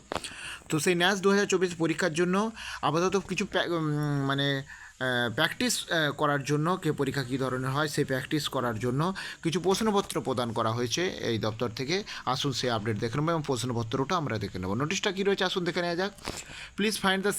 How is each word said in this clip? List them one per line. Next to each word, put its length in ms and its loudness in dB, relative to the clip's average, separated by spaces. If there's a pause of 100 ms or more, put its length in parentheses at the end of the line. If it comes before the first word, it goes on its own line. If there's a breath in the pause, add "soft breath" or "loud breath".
(680 loud breath)
তো 100 2
সেই 160 4
ন্যাস 260 4
দু 100 6
হাজার 160 6
চব্বিশ 320 2
পরীক্ষার 360 2
জন্য 360 2 (320 loud breath)
আপাতত 340 2
কিছু 300 0
প্যা-, 240 0
উম, 560 0
মানে, 360 0 (380 loud breath)
আহ, 340 0
প্র্যাকটিস, 580 -2
আহ, 200 0
করার 320 0
জন্য 320 0
কে 160 -2
পরীক্ষা 300 -2
কী 160 -4
ধরনের 320 -2
হয় 180 -2
সেই 160 0
প্র্যাকটিস 440 -2
করার 300 0
জন্য 360 0 (280 loud breath)
কিছু 180 0
প্রশ্নপত্র 600 2
প্রদান 320 0
করা 200 2
হয়েছে 340 0
এই 320 0
দপ্তর 300 -2
থেকে। 360 -2 (200 loud breath)
আসুন 280 0
সেই 180 0
আপডেট 280 0
দেখে 200 -2
নেব 120 2
এবং 160 2
প্রশ্নপত্রটা 720 0
আমরা 220 0
দেখে 200 -4
নেব। 160 0
নোটিশটা 380 0
কী 100 -2
রয়েছে 220 2
আসুন 200 0
দেখে 160 0
নেওয়া 160 0
যাক। 160 0 (680 loud breath)
Please 200 2
find 280 2
the 120 4